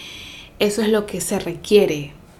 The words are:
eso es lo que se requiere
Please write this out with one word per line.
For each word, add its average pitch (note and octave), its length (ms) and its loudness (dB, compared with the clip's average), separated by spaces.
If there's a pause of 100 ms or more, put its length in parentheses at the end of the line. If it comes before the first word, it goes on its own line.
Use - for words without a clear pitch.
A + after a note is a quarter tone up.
(580)
eso G#3 240 0
es G#3 60 2
lo G#3+ 180 2
que F3+ 140 -8
se G3 180 -2
requiere E3+ 720 2 (260)